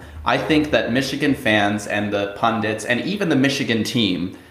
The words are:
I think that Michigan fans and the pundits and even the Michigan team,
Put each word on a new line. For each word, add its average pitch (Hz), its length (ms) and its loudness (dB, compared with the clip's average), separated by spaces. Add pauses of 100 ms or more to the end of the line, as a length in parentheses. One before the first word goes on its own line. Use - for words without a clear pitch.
(240)
I 120 140 2
think 151 320 2
that 113 220 2
Michigan 135 420 0
fans 104 540 0
and 104 240 -2
the 101 240 -2
pundits 107 480 0
and 120 160 0
even 190 300 -2
the 143 60 4
Michigan 127 460 2
team, 95 560 0 (120)